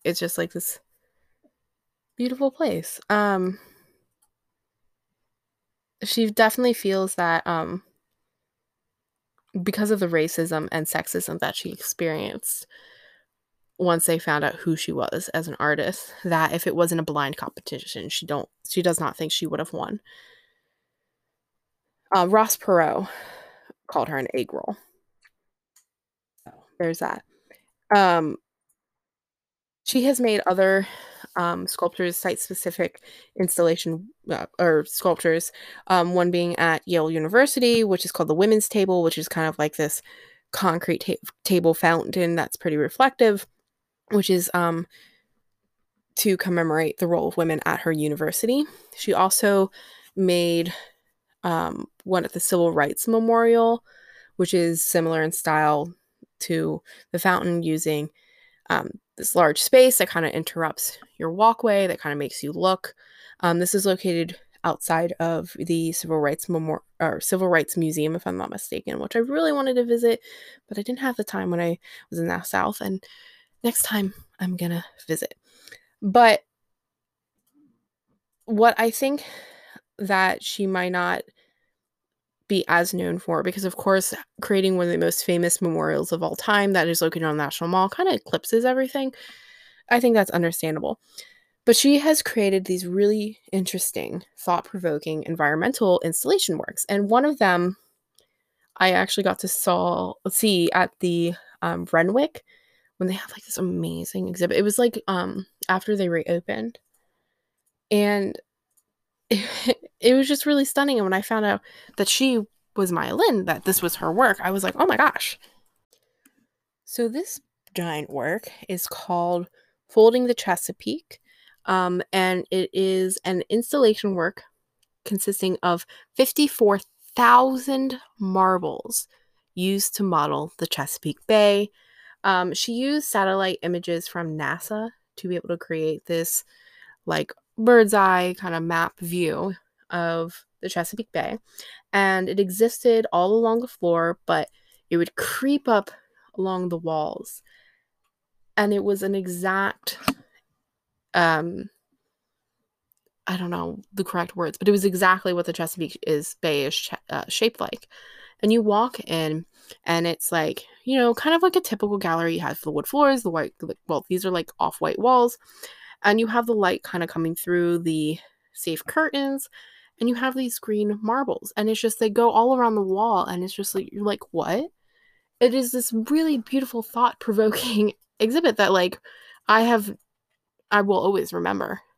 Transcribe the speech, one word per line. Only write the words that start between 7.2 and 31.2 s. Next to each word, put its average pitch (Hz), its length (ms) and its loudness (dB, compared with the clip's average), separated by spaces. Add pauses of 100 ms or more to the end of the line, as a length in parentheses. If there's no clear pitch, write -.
um, 170 380 -4 (1800)
because 208 300 -2
of 208 80 0
the 190 80 0
racism 160 640 0
and 160 140 -2
sexism 165 540 -4
that - 160 -4
she - 160 -8
experienced - 920 -6 (1120)
once 170 280 0
they 165 140 2
found 151 240 -2
out 147 120 -2
who 165 200 -2
she - 160 -6
was - 420 -6
as 165 140 -4
an 151 120 -10
artist, 151 540 -2 (100)
that 160 300 0
if 170 140 -2
it - 80 -2
wasn't 170 260 2
a - 20 -2
blind 147 320 -4
competition, - 720 -12
she - 160 -6
don't, 147 220 -6 (200)
she - 140 -2
does 175 180 2
not 156 180 -4
think 156 140 -4
she - 160 -4
would 147 120 -4
have 165 140 -6
won. 180 260 -8 (2250)
Uh, 180 120 4
Ross 214 280 4
Perot 180 520 2 (800)
called - 200 -2
her 143 100 -4
an 131 160 -4
egg - 200 -6
roll. - 240 -8 (1700)
So, - 60 -20 (280)
there's 165 200 -4
that. - 240 -6 (720)
Um, 170 420 4 (1500)
she 254 200 0
has 262 160 2
made 220 260 2
other, 190 420 4 (480)